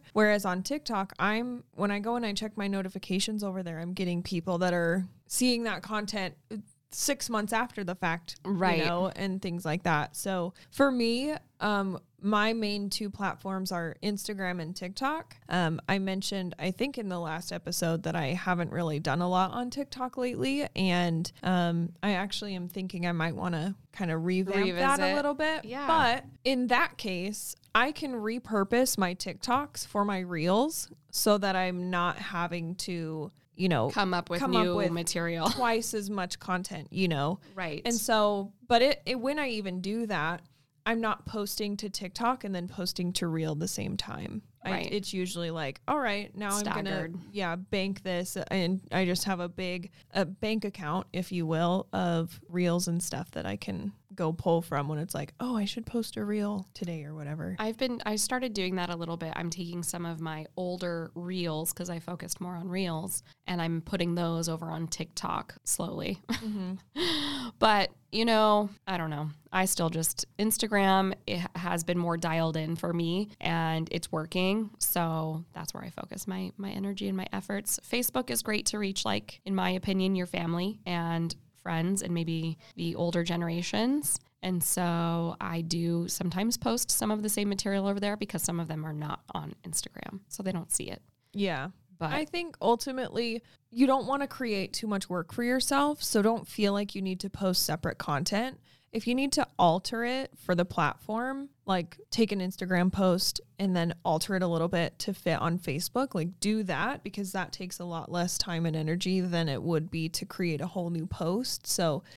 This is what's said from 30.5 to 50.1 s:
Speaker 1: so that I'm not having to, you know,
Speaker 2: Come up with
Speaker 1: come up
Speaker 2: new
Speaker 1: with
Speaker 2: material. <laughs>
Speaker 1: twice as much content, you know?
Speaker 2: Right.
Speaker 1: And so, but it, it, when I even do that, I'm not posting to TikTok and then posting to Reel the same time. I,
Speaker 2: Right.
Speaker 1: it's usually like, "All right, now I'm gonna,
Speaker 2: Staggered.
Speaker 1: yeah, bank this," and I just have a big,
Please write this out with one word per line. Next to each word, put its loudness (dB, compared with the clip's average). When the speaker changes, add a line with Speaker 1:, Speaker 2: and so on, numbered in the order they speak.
Speaker 1:
so 6
that 2
I'm 0
not 2
having -4
to, -4
you 2
know, 4
Speaker 2:
Come 2
up -2
with 0
Speaker 1:
come 2
up 6
Speaker 2:
new 2
Speaker 1:
with 2
Speaker 2:
material. 0
<laughs> 4
Speaker 1:
twice 0
as -4
much -4
content, -4
you 2
know? 0
Speaker 2:
Right. -6
Speaker 1:
And 2
so, 2
but 6
it, 6
it, -2
when 0
I 0
even -2
do -2
that, 0
I'm 2
not -2
posting -4
to -8
TikTok -2
and -4
then -4
posting -2
to 0
Reel 0
the -2
same -4
time. -8
I, -4
Speaker 2:
Right. -2
Speaker 1:
it's -4
usually -4
like, -6
"All 2
right, -2
now -2
I'm 0
gonna, -2
Speaker 2:
Staggered. -4
Speaker 1:
yeah, -2
bank -2
this," -2
and 2
I 4
just 2
have 0
a -4
big, -6